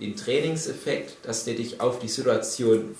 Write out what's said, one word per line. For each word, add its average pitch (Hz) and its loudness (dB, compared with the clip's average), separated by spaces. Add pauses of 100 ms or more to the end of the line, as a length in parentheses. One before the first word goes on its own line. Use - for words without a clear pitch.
den 104 -6
Trainingseffekt, - -2
dass 113 -4
der 117 -2
dich - -6
auf 123 2
die 113 -6
Situation 113 2